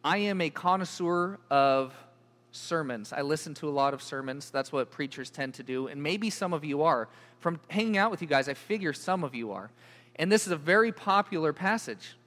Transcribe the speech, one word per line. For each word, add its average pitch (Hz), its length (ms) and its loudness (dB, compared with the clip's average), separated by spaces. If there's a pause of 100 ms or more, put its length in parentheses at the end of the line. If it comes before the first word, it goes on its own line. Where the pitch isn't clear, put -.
I 165 140 4
am 202 240 0
a 160 80 0
connoisseur 180 880 0 (140)
of 135 420 4 (580)
sermons. 127 600 -4
I 143 100 -4
listen 151 340 -2
to 156 120 -8
a 147 40 -2
lot 139 220 2
of 135 80 -10
sermons. 135 480 -8
That's 135 220 -4
what 131 180 -2
preachers 135 400 -8
tend 135 260 -6
to 139 80 -14
do. 131 240 -4
And 143 140 -10
maybe 202 280 -2
some 180 240 -2
of 147 100 -4
you 143 200 -2
are. 127 260 2 (300)
From 170 200 -2 (100)
hanging 208 280 0
out 208 120 4
with 180 120 -4
you 170 60 -6
guys, 139 200 2
I 143 60 -4
figure 185 400 -2
some 185 300 -2
of 131 120 -6
you 117 160 -6
are. 98 180 -10 (460)
And 180 160 2
this 214 160 6
is 180 60 0
a 160 40 0
very 202 340 6
popular 190 640 2
passage. 190 600 -4 (120)